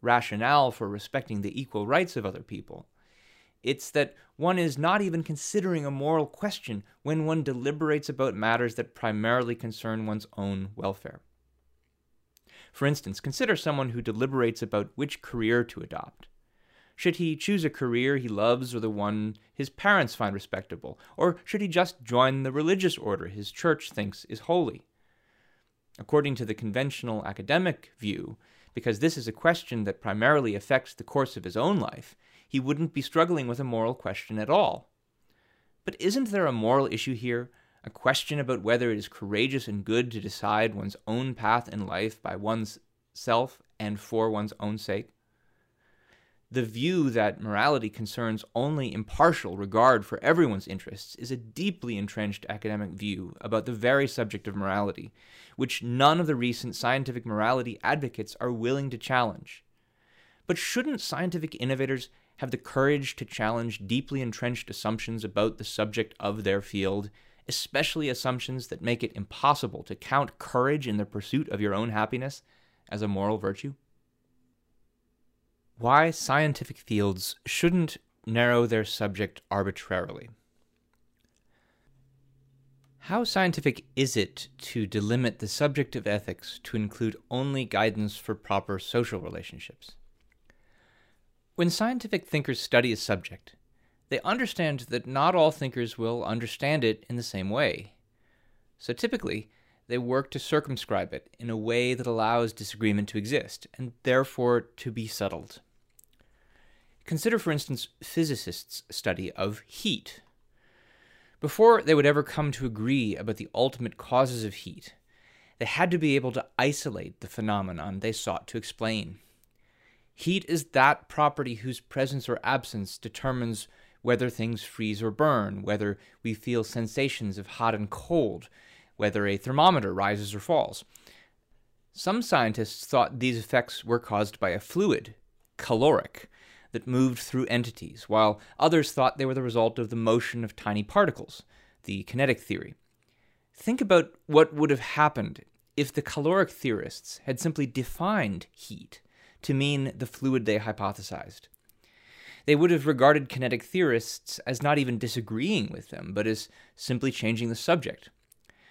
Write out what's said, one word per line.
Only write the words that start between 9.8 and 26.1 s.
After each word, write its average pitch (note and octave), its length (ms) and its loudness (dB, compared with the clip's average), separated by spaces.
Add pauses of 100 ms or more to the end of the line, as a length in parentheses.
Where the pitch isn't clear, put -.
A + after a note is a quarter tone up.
one's G#2+ 220 -6 (100)
own G2 380 -4
welfare. - 440 -8 (1500)
For - 140 -2
instance, C#3+ 320 -2
consider G3+ 380 0
someone C#3 340 -2
who A#2+ 100 -4
deliberates A#2 640 0
about G#2 320 -2
which C#3 280 -6
career A#2 420 0
to - 160 -12
adopt. - 480 -12 (680)
Should E3+ 220 0
he E3 180 0
choose F#3 300 0
a D3 60 2
career C3 480 2
he A#2+ 100 -4
loves A#2+ 460 2
or A#2 60 -2
the A2 100 0
one G#2 460 -2 (160)
his C#3 180 -6
parents F#3+ 440 2
find G2+ 200 -2
respectable? - 640 -8 (180)
Or F3 280 2
should - 160 -4
he G3+ 80 -2
just F3 360 0
join C3 400 4
the C3 80 -2
religious E3+ 440 2
order F#2 300 -4
his G#2 240 -12
church - 400 0
thinks G2+ 360 -8
is - 140 -12
holy? E3 440 -2 (1120)
According C#3+ 380 0